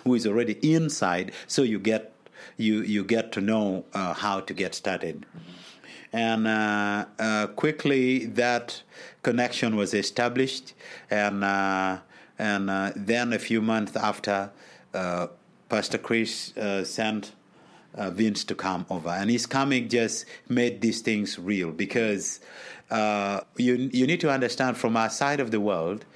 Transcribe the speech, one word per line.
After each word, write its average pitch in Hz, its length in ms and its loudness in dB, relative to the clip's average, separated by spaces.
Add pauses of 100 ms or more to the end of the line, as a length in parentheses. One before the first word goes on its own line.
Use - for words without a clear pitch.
who 127 120 4
is 113 120 2
already 110 280 2 (200)
inside, 95 560 0 (160)
so - 160 2
you 110 160 2
get, 107 340 0 (440)
you, 107 260 2
you 104 220 0
get 110 280 0
to - 80 -4
know, 101 440 2 (100)
uh, 92 200 -2
how 98 260 -2
to 92 120 -8
get 90 220 -4
started. 87 520 -4 (840)
And, 113 340 0
uh, 104 600 0 (120)
uh, 107 300 0
quickly 131 760 2
that 120 560 0 (400)
connection 120 540 0
was 101 180 0
established. 123 800 0 (360)
And, 101 340 2
uh, 95 540 0 (400)
and, 101 320 0
uh, 98 260 0
then 117 360 0
a 107 60 0
few 113 220 0
months 110 360 0
after, 104 540 0 (440)
uh, 90 340 -2 (400)
Pastor 107 300 0
Chris, - 580 -2
uh, 98 280 -2
sent, 107 480 -2 (600)
uh, 98 160 -4
Vince 101 340 2
to 101 100 -4
come 92 360 -2
over. 85 200 -4
And 98 200 0
his 120 160 0
coming 135 420 0
just 113 360 0 (240)
made 120 320 2
these 110 200 2
things 104 380 0
real 92 320 -2
because, 101 720 -2 (500)
uh, 104 500 0 (160)
you, 123 360 2
you 127 120 4
need 160 160 2
to 151 100 2
understand 127 460 0
from 117 200 2
our 113 140 2
side 143 280 0
of 120 140 -2
the 110 80 2
world, 98 440 0 (120)